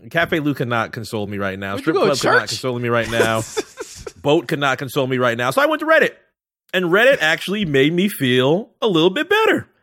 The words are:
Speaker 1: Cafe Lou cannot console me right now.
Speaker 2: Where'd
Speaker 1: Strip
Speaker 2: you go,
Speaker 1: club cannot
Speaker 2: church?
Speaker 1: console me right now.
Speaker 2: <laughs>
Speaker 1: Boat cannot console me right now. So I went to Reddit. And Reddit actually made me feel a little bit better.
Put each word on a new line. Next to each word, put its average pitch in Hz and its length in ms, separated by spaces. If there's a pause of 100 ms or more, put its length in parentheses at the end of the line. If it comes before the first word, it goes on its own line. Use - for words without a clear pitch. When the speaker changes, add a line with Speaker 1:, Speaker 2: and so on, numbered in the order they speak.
Speaker 1:
Cafe 165 300
Lou 147 140
cannot 117 400
console 110 340
me 104 100
right 98 220
now. 98 140
Speaker 2:
Where'd 101 80
Speaker 1:
Strip - 140
Speaker 2:
you 392 40
go, 320 80
Speaker 1:
club 139 120
cannot 440 200
Speaker 2:
church? 107 120
Speaker 1:
console 120 280
me 120 80
right 117 240
now. 113 300 (400)
Speaker 2:
<laughs> - 400
Speaker 1:
Boat 151 260
cannot 139 300
console 135 300
me 131 100
right 120 200
now. 123 140
So 269 100
I 294 40
went 311 160
to 311 40
Reddit. 302 260 (640)
And 185 120
Reddit 180 340
actually 165 460
made 143 280
me 180 140
feel 135 640 (120)
a 247 60
little 170 220
bit 285 200
better. 415 380 (160)